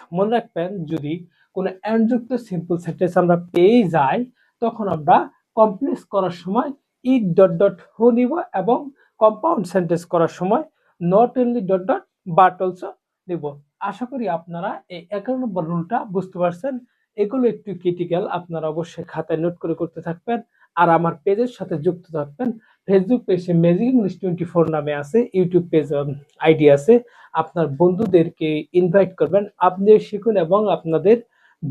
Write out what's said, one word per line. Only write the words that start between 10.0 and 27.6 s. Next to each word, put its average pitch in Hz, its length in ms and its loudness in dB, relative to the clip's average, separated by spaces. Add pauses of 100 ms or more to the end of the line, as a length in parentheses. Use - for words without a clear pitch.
করার 170 220 2
সময় 208 360 -2 (380)
not 202 340 2
only 240 260 -2
dot 185 280 -2
dot 392 140 -4 (260)
but 180 260 4 (100)
also 180 220 -6 (400)
নিব। 147 320 -8 (200)
আশা 196 260 -8
করি 240 240 -6
আপনারা 175 600 -8
এই 175 220 -16
এগারো 208 260 -6
নম্বর 185 280 -4
রুলটা 175 400 -4
বুঝতে 185 340 -6
পারছেন। 180 400 -4 (360)
এগুলো 233 320 0
একটু 202 320 -6
ক্রিটিক্যাল, 175 480 -4
আপনারা 165 400 -8
অবশ্যই 165 360 -8
খাতায় 160 360 -6
নোট 170 180 -4
করে 165 160 -6
করতে 165 280 -8
থাকবেন। 196 400 -6 (340)
আর 170 140 4
আমার 165 240 4 (100)
পেজের 202 240 0
সাথে 185 300 -8
যুক্ত 170 340 -4
থাকবেন। 156 400 -6 (360)
Facebook 190 320 2
পেজে 180 340 -2
ম্যাজিক 175 400 2
ইংলিশ 196 260 0
টোয়েন্টি 175 260 -4
ফোর 165 240 0
নামে 147 240 -4
আছে, 143 420 -2
YouTube 175 340 0
পেজ, 151 240 0
উম, 143 200 -4 (260)
আইডি 151 300 4
আছে। 143 300 6 (340)
আপনার 160 340 -2